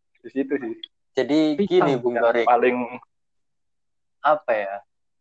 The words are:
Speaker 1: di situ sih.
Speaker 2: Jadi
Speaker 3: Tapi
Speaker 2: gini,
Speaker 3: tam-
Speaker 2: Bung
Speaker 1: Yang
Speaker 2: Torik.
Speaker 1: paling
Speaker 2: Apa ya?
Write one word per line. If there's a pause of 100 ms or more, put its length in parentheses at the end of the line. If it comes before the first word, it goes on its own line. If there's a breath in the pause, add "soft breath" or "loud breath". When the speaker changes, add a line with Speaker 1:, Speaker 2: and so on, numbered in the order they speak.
(220)
Speaker 1:
di
situ
sih. (400)
Speaker 2:
Jadi (180)
Speaker 3:
Tapi
Speaker 2:
gini,
Speaker 3:
tam-
Speaker 2:
Bung
Speaker 1:
Yang
Speaker 2:
Torik.
Speaker 1:
paling (1500)
Speaker 2:
Apa
ya? (440)